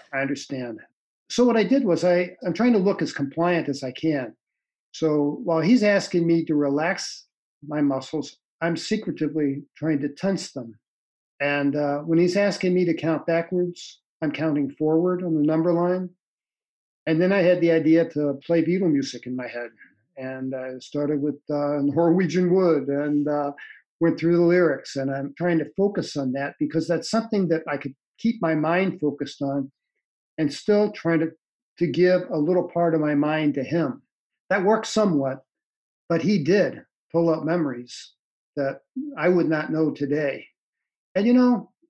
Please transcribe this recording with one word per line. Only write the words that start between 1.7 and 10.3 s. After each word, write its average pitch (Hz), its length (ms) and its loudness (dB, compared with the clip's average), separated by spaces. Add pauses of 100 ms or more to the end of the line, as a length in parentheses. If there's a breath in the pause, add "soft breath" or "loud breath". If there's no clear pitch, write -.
was 170 200 0
I, 180 320 2 (100)
I'm 170 60 -2
trying 240 200 2
to 214 60 4
look 185 240 0
as 147 100 -4
compliant 156 560 -2
as 135 140 -6
I 131 80 -6
can. 139 440 -4 (580)
So 151 520 0
while 165 160 0
he's 208 220 4
asking 185 440 2
me 165 200 2
to 160 80 0
relax 147 720 -2 (400)
my 151 140 -6
muscles, 139 580 -4 (220)
I'm 165 160 0
secretively 151 880 -4 (120)
trying 151 240 -2
to 143 80 -4
tense 185 440 -4